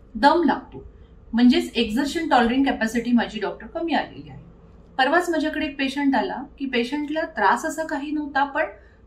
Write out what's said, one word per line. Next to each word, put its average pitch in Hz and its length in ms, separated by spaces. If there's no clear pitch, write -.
दम 311 300
लागतो, - 380
म्हणजेच 240 420
exertion 277 540
tolerant 254 360
capacity 240 460
माझी 214 280
doctor 190 280
कमी 330 260
आलेली - 360
आहे. 131 140
परवाच 320 320
माझ्याकडे 311 360
एक 277 120
patient 269 380
आला 208 280
की 277 60
पेशंटला 285 560
त्रास 240 440
असा 320 180
काही 302 280
नव्हता, 285 320
पण 294 200